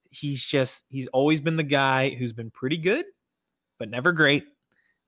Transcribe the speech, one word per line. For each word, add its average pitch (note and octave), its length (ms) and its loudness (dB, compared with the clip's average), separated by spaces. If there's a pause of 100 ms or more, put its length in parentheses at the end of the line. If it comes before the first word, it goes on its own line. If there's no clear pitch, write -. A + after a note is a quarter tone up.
(120)
He's C#3+ 320 -6
just, - 460 -2
he's C3 180 -8
always D3 340 2
been D#3+ 140 -2
the D#3+ 80 0
guy C3+ 460 2
who's A#2+ 240 -6
been A2+ 180 -12
pretty C3+ 260 -4
good, G#3 280 -2 (720)
but A2 100 -10
never B2+ 220 0
great. D3 340 4 (640)